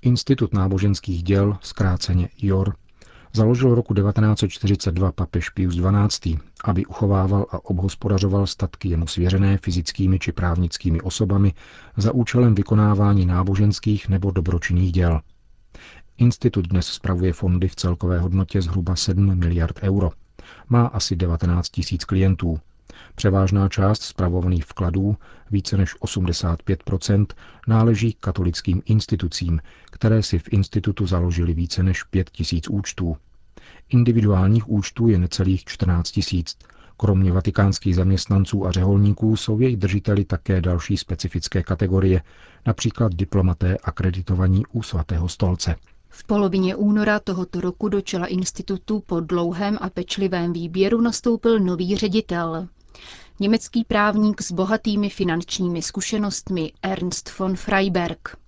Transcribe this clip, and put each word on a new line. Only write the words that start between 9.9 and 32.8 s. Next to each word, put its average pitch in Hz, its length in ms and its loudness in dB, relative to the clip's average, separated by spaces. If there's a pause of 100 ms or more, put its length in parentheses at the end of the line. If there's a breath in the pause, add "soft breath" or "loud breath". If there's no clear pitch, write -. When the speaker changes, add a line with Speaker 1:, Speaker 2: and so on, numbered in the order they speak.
Speaker 1:
či - 140 -4
právnickými 85 680 -2
osobami 98 540 0 (420 loud breath)
za 104 180 0
účelem 120 400 4
vykonávání 101 720 4
náboženských 98 840 0
nebo 95 220 0
dobročinných 87 600 0
děl. 87 280 2 (1000 loud breath)
Institut 117 500 2
dnes 90 180 0
spravuje 90 460 -2
fondy 90 360 0
v - 80 -8
celkové 87 420 -2
hodnotě 92 440 0
zhruba 87 340 -2
sedm 98 420 2
miliard 85 440 0
euro. 95 280 0 (580 loud breath)
Má 117 180 4
asi - 300 -4
devatenáct 87 540 0
tisíc - 340 -6
klientů. 92 540 2 (560 loud breath)
Převážná 98 540 2
část 101 340 0
spravovaných 90 600 -2
vkladů, 95 520 -2 (340 loud breath)
více 101 260 -2
než 95 240 0
osmdesát 87 600 -2
pět 92 200 -2
procent, 101 520 0 (340 loud breath)
náleží 113 520 4
katolickým 90 640 -2
institucím, 87 760 0 (300 soft breath)
které 110 320 2
si 92 160 0
v - 120 -6
institutu 101 560 0
založily 85 480 0
více 85 280 -2
než 92 200 0
pět - 280 -2
tisíc - 380 -4
účtů. 95 480 -4 (720 loud breath)